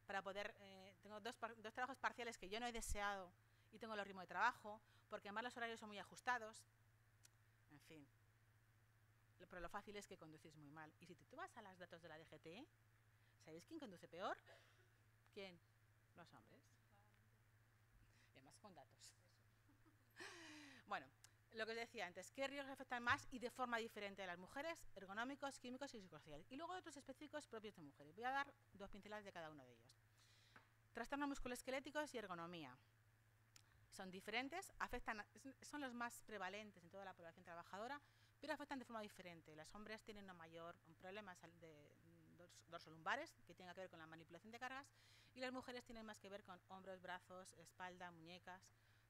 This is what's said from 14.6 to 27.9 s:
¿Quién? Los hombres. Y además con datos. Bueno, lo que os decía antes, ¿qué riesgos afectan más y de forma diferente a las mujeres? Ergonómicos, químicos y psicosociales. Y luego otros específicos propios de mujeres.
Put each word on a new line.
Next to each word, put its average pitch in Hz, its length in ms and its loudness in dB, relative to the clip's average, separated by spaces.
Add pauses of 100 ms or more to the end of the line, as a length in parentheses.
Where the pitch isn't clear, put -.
¿Quién? 185 240 -6 (560)
Los 170 180 -12
hombres. - 300 -16 (1700)
Y - 40 -18
además 139 200 -16
con 202 160 -10
datos. 139 240 -12 (1900)
Bueno, 180 180 4 (480)
lo 220 140 6
que 226 60 4
os 233 40 2
decía 233 300 4
antes, 180 240 -4
¿qué 269 160 4
riesgos 277 240 0
afectan 254 320 2
más 262 260 10
y 262 80 -2
de 226 140 2
forma 240 260 6
diferente 202 460 2
a - 20 0
las 175 140 2
mujeres? 285 440 0 (120)
Ergonómicos, 233 640 0
químicos 254 340 -2
y 226 80 -4
psicosociales. 156 500 -8
Y 254 40 -4
luego 330 180 -2
otros 339 240 -4
específicos 285 480 -4
propios 214 300 -4
de 170 80 -10
mujeres. 147 320 -10